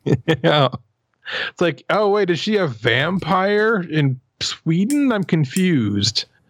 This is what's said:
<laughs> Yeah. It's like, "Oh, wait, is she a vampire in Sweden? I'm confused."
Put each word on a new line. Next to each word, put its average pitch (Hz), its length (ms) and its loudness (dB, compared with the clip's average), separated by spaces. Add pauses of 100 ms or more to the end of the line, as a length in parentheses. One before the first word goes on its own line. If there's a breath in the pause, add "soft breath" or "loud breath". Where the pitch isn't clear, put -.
<laughs> - 400 0
Yeah. 151 240 4 (800 loud breath)
It's - 120 -8
like, 170 300 -2
"Oh, 196 200 2
wait, 202 200 0
is 165 80 0
she 214 180 -2
a 180 120 0
vampire 185 1120 0
in 147 400 0 (200)
Sweden? 240 680 0
I'm 202 140 0
confused." 135 1000 0 (240 loud breath)